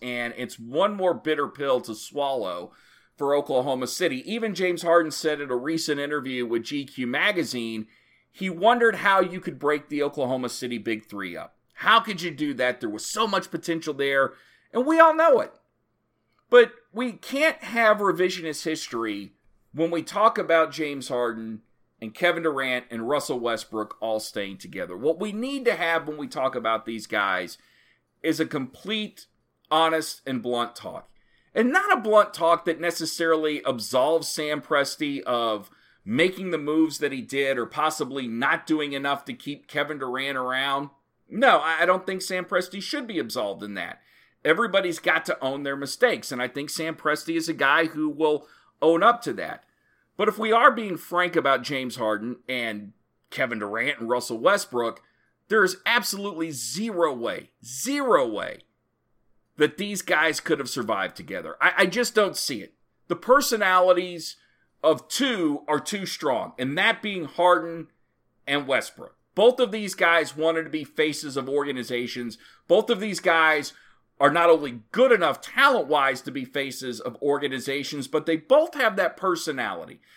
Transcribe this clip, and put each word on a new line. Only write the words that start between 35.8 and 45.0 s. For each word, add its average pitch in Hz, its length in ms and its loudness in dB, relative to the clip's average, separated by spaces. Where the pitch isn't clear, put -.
making 180 460 0
the 160 60 -2
moves 151 420 0
that 147 120 -2
he 131 100 -8
did 135 360 -2
or 117 80 -2
possibly 139 640 -4
not 131 400 -2
doing 151 260 -2
enough 139 320 -4
to 131 80 -12
keep 143 340 -12
Kevin 147 300 -4
Durant 135 400 -6
around. 135 520 -4
No, 220 280 4
I, 160 240 0
I 175 40 4
don't 185 200 2
think 185 160 -6
Sam 185 240 -6
Presti 185 360 -2
should 277 260 -6
be 190 120 -6
absolved 110 440 -6
in 101 100 -10
that. 90 280 -10
Everybody's 180 540 0
got 160 260 0